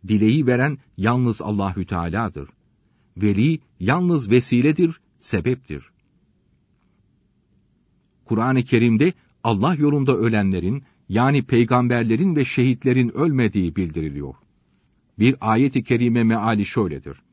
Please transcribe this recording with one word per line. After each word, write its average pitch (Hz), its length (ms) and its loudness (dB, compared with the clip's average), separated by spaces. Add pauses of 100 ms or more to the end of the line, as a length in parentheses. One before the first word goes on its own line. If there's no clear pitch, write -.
Dileği 110 400 2
veren 131 300 0 (200)
yalnız 117 440 -2
Allahü 98 440 -4
Teala'dır. 85 640 -6 (680)
Veli 104 420 2 (200)
yalnız 147 500 0
vesiledir, 147 720 2 (200)
sebeptir." 95 640 -6 (2500)
Kur'an-ı 123 380 0
Kerim'de 120 500 2 (300)
Allah 117 320 0
yolunda 143 420 0
ölenlerin, 104 680 -2 (260)
yani 127 360 0
peygamberlerin 123 920 2
ve 139 100 0
şehitlerin 127 640 0
ölmediği 113 680 -2
bildiriliyor. 78 600 -6 (840)
Bir 127 220 2
ayet-i 113 420 0
kerime 120 400 0
meali 110 420 0
şöyledir. 71 520 -6 (160)